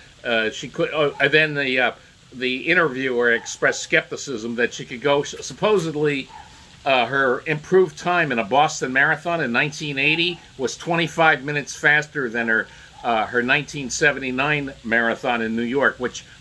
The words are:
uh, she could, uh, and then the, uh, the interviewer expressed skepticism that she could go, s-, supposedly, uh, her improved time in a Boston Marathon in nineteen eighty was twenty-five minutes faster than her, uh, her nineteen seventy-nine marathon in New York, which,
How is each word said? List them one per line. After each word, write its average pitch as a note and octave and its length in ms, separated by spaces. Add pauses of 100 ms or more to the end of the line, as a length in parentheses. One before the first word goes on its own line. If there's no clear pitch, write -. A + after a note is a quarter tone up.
(240)
uh, A2+ 280
she - 180
could, E3 240
uh, D3 260
and C#3 120
then D3+ 220
the, C3+ 260
uh, B2 120 (420)
the B2+ 340
interviewer C3 640
expressed B2 500
skepticism A#2+ 720
that A#2 180
she C#3 120
could A#2+ 160
go, C#3+ 200
s-, - 140 (100)
supposedly, D3+ 840 (560)
uh, C3 200
her C3+ 400
improved D#3+ 520
time F3 340
in A#2 80
a A2 40
Boston C3+ 480
Marathon D#3 500
in B2+ 100
nineteen D3 460
eighty E3 420 (180)
was B2+ 180
twenty-five D#3+ 680
minutes D3 320
faster D3 540
than A#2 180
her, A2 200 (360)
uh, A2+ 220
her A#2+ 160
nineteen C#3 480
seventy-nine C3+ 840 (100)
marathon A#2 580
in A2+ 140
New A#2 60
York, A#2+ 380
which, - 260 (160)